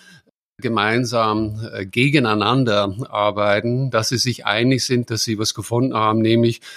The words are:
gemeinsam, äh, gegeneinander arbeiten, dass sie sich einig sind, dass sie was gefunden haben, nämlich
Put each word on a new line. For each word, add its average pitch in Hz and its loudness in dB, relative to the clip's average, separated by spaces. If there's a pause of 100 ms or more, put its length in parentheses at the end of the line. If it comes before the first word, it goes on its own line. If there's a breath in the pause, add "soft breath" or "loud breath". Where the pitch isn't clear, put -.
(600 loud breath)
gemeinsam, 110 0 (120)
äh, 104 -6
gegeneinander 110 2 (140)
arbeiten, 107 0
dass 113 0
sie 113 -2
sich - -4
einig 120 2
sind, 123 -2
dass 110 -2
sie 107 -2
was 110 -4
gefunden 120 -2
haben, 110 2
nämlich 117 2 (160 loud breath)